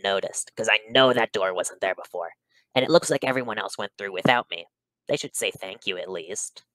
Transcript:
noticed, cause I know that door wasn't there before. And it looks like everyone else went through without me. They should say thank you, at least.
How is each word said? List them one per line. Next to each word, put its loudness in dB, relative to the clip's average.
noticed, -2
cause -4
I 8
know 6
that 2
door 0
wasn't -4
there 0
before. -10
And 4
it -2
looks 4
like -2
everyone -2
else -6
went -6
through -8
without 2
me. -12
They 0
should -6
say -2
thank -12
you, -4
at -8
least. -10